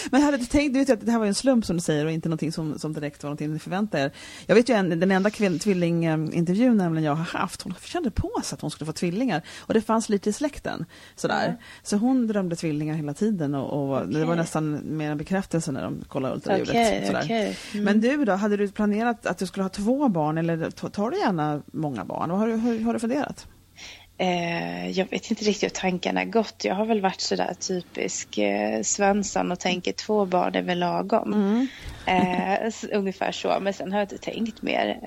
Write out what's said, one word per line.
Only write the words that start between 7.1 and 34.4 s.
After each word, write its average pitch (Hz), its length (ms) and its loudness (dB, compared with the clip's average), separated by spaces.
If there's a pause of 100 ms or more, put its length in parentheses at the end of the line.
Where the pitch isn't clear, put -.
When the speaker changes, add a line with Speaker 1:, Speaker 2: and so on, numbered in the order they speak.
Speaker 1:
har 165 260 -2
haft, - 220 -4
hon 180 120 -10 (100)
kände 320 260 -4
på 359 200 -2 (140)
sig - 120 -6
att - 40 -18
hon 151 100 -4
skulle - 160 -8
få 156 60 -6
tvillingar. 180 500 0 (180)
Och - 140 -2
det 226 60 6
fanns 220 280 0
lite 208 220 0
i - 20 -2
släkten, - 520 -6 (320)
sådär. - 300 0 (120)
Speaker 2:
Ja. - 60 -20 (180)
Speaker 1:
Så - 140 0
hon 247 300 4
drömde 196 300 0
tvillingar 151 380 -2
hela 147 200 -4
tiden 170 400 0
och, 139 380 -2
och 127 160 0
det 131 100 0
var 156 60 2
Speaker 2:
Okej. 170 120 2
Speaker 1:
nästan 156 440 -2 (120)
mer 151 180 -4
en 151 80 -4
bekräftelse 165 540 -2
när 127 100 -4
de 110 260 -6
kollade 131 260 -4
ultraljudet, - 360 0
Speaker 2:
Okej, 208 360 2
Speaker 1:
sådär. 196 180 0
Speaker 2:
okej. 196 320 -2 (160)
Mm. 208 120 -2
Speaker 1:
Men 208 160 4
du 277 240 2
då, 202 80 4
hade 208 240 2
du 202 120 0
planerat 214 580 0
att 175 120 -2
du 190 80 -2
skulle 190 180 -4
ha 190 60 -2
två 247 380 2
barn 160 300 2
eller 165 320 0
t-, - 200 -8
tar 208 200 -2
du 370 80 -2
gärna 151 440 0 (100)
många 139 320 -4
barn? - 260 -4
Vad 185 80 0
har 220 80 2
du, 226 100 0
hur 226 240 0
har 233 120 0
du 226 80 -2
funderat? 240 460 -4 (720)
Speaker 2:
Eh, 175 720 -2
jag 180 200 0
vet - 200 -4
inte 214 140 -2
riktigt 208 180 2
hur 185 180 -2
tankarna 185 440 0
gått. 208 400 0
Jag 202 100 0
har 214 120 0
väl 220 140 2
varit 185 200 0
sådär - 400 -2
typisk, - 800 -6
eh, 104 440 2
Svensson 196 720 0
och 180 80 -6
tänker 180 320 -2
två 214 340 0
barn 185 280 0
är 180 80 2
väl 180 160 -2
lagom. 180 540 0
Speaker 1:
Mm. 214 340 4 (400)
Speaker 2:
Eh, 185 460 2 (140)
s-, - 260 -6
ungefär 196 400 -2
så. 175 280 0
Men 196 140 0
sen - 180 -6
har 202 60 0
jag 208 60 2
inte 196 140 -8
tänkt - 440 -6